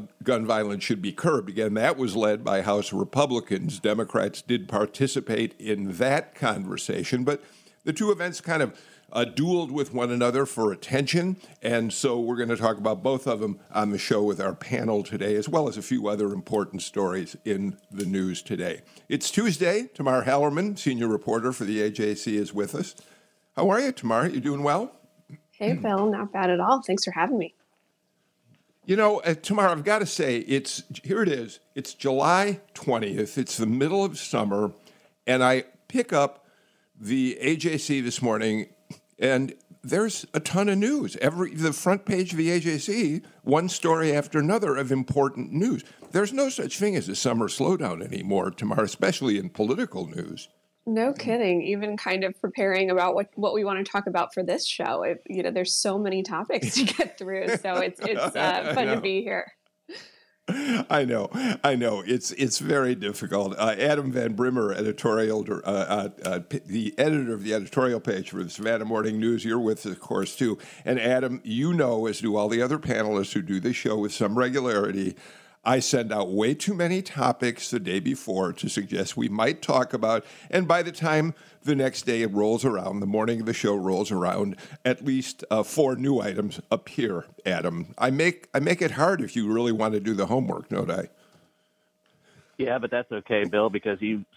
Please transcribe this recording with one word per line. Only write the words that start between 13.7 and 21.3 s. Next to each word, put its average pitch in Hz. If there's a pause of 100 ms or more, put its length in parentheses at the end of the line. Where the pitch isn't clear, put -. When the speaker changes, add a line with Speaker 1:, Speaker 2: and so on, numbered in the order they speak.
Speaker 1:
on 104
the 101
show 107
with 101
our 95
panel 113
today, 101
as 104
well 151
as 110
a 107
few 107
other 104
important 98
stories 92
in 98 (120)
the 98
news 92
today. 87 (260)
It's -
Tuesday. 208
Tamar 127
Hallerman, 147
senior 117
reporter 113